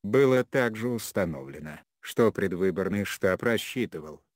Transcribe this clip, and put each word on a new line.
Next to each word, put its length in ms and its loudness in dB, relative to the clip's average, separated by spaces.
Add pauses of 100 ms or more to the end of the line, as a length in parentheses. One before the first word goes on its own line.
Было 420 4
также 440 0
установлено, 920 -4 (200)
что 300 2
предвыборный 760 0
штаб 380 0
рассчитывал, 800 -4 (160)